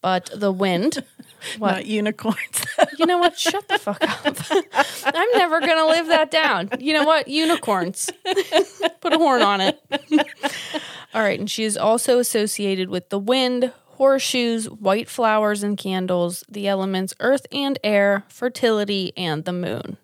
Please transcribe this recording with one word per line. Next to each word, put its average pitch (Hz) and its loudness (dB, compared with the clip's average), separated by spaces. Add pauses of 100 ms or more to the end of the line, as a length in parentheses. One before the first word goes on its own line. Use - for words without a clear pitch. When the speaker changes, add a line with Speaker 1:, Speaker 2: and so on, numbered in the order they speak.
Speaker 1:
but 185 -2
the 202 0
wind. 196 0
Speaker 2:
<laughs> - -20 (440)
Speaker 1:
What? 202 0
Speaker 2:
Not 185 -4
unicorns, 214 -4
<laughs> - -8
though. - 8 (140)
Speaker 1:
You 330 4
know 359 2
what? 349 2
Shut 381 -2
the 403 0
fuck 202 -2
up. 196 -2 (140)
<laughs> - 0
I'm 403 2
never 339 4
gonna 320 4
live 320 4
that 320 4
down. 254 2 (100)
You 294 0
know 302 4
what? 302 2
Unicorns. 262 0 (140)
<laughs> 381 0 (100)
Put 339 0
a 320 2
horn 269 4
on 202 2
it. 196 0 (300)
<laughs> 302 4 (880)
All 226 0
right. 202 0
And 208 -6
she - -4
is 214 -2
also 233 2
associated 208 -2
with 180 -6
the 202 -2
wind, 247 0 (140)
horseshoes, 247 2
white 214 -2
flowers 214 2
and 202 -2
candles, 180 -2
the 202 -8
elements 190 -2
earth 269 0
and 277 -4
air, 202 2
fertility, 208 -2
and 165 -4
the 185 -4
moon. 175 -6